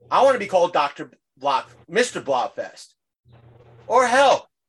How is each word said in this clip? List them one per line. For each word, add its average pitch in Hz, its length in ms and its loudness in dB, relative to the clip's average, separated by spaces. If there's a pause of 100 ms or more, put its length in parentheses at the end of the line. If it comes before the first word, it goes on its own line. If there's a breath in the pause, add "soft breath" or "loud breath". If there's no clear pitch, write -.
(100)
I 185 120 2
wanna 262 160 2
be 196 80 -8
called 175 260 0
Doctor 147 400 -4 (240)
Blob, 131 300 -4 (220)
Mister 196 320 -4
Blobfest. 117 760 -8 (920)
Or 247 200 2
hell, 254 440 2 (180)